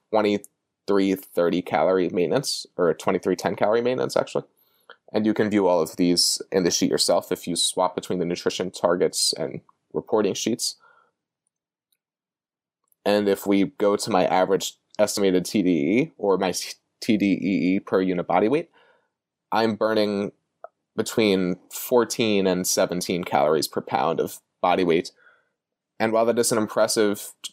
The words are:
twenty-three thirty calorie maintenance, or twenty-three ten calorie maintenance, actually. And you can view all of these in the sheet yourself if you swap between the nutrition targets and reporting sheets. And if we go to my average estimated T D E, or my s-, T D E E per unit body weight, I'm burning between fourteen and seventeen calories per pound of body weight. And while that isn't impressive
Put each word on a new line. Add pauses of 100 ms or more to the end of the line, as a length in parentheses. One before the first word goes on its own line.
(120)
twenty-three
thirty
calorie
maintenance, (120)
or
twenty-three
ten
calorie
maintenance,
actually. (680)
And
you
can
view
all
of
these (120)
in
the
sheet
yourself
if
you
swap
between
the
nutrition
targets
and (320)
reporting
sheets. (2250)
And
if
we (120)
go
to
my
average (200)
estimated
T
D
E,
or
my
s-, (260)
T
D
E
E
per
unit
body
weight, (800)
I'm
burning (680)
between (120)
fourteen
and
seventeen
calories
per
pound
of (220)
body
weight. (880)
And
while
that
isn't
impressive (200)